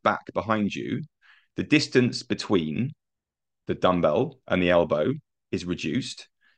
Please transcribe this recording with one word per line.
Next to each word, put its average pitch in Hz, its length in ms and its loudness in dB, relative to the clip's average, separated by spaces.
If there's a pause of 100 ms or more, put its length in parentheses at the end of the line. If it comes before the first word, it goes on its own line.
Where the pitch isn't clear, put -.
back 107 180 0 (120)
behind 104 400 -2
you, 135 300 -6 (540)
the - 60 -4
distance - 600 2
between 101 720 -2 (720)
the 87 80 -4
dumbbell 90 720 2
and 92 160 0
the 87 80 4
elbow 85 420 2 (380)
is 87 120 -4
reduced. - 640 -6 (300)